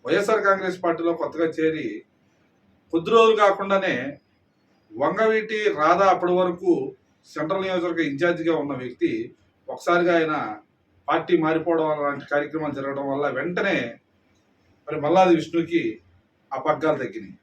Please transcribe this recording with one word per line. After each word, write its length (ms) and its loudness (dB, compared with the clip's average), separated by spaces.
వైఎస్ఆర్ 380 2
కాంగ్రెస్ 380 0
పార్టీలో 380 0
కొత్తగా 260 -2
చేరి 320 -2
కొద్ది 220 -2
రోజులు 260 8
కాకుండానే 560 2
వంగవీటి 580 0
రాధా 340 4
అప్పటి 260 0
వరకు 340 0
సెంట్రల్ 320 -4
నియోజకవర్గ 360 -2
ఇన్ఛార్జిగా 520 0
ఉన్న 200 -6
వ్యక్తి 280 -4
ఒకసారిగా 460 2
ఆయన 160 0
పార్టీ 340 2
మారిపోవడం 600 0
లాంటి 260 -4
కార్యక్రమాలు 480 -2
జరగడం 340 -6
వల్ల 160 -2
వెంటనే 380 -2
మరి 180 -6
మల్లాది 340 6
విష్ణుకి 440 -2
ఆ 140 -6
పగ్గాలు 340 0
తగ్గినాయి. 400 -10